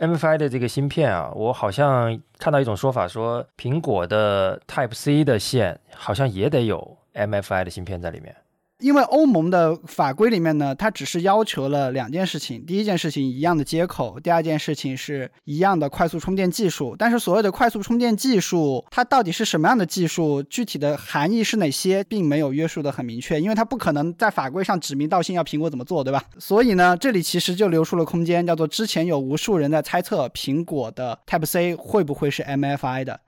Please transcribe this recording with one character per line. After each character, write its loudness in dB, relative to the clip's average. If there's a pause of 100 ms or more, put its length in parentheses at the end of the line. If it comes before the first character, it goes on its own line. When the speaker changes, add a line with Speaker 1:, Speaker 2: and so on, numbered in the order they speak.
Speaker 1:
M 2
F 0
I 4
的 0
这 -2
个 0
芯 -2
片 2
啊， -2
我 -2
好 -2
像 2 (200)
看 0
到 4
一 2
种 -2
说 0
法 0
说， -4 (100)
苹 -2
果 0
的 2
Type -2
C 2
的 4
线 0 (160)
好 -6
像 0
也 -2
得 2
有 -4 (160)
M -2
F -2
I 0
的 -8
芯 -12
片 -8
在 -8
里 -14
面。 -20 (440)
Speaker 2:
因 2
为 6
欧 4
盟 4
的 4 (120)
法 -2
规 4
里 2
面 2
呢， 0
它 0
只 -10
是 -4
要 4
求 -4
了 0
两 -4
件 -2
事 -6
情。 -10
第 -2
一 0
件 0
事 -2
情， -4
一 -2
样 2
的 0
接 0
口， -6
第 0
二 4
件 0
事 -2
情 -6
是 -8 (140)
一 -6
样 4
的 0
快 0
速 -4
充 -4
电 2
技 0
术。 -6
但 2
是 2
所 0
谓 4
的 2
快 2
速 -6
充 0
电 2
技 2
术， 0
它 0
到 4
底 0
是 -2
什 0
么 4
样 6
的 2
技 0
术， 0
具 -4
体 -6
的 0
含 -2
义 2
是 0
哪 2
些， 0
并 -2
没 2
有 0
约 0
束 -4
得 -2
很 -6
明 -8
确， -2
因 0
为 0
它 2
不 -8
可 -2
能 -2
在 2
法 -4
规 -2
上 0
指 -8
名 0
道 2
姓 -4
要 0
苹 -4
果 0
怎 -8
么 -8
做， -2
对 -2
吧？ 0 (140)
所 2
以 4
呢， 6
这 0
里 2
其 -2
实 0
就 2
留 4
出 -2
了 2
空 0
间， 2
叫 2
做 0
之 -2
前 0
有 0
无 -2
数 0
人 2
在 2
猜 -2
测 -2
苹 -4
果 -6
的 -8
Type -2
C 0
会 0
不 -2
会 -2
是 -6
M -2
F -2
I -4
的。 -10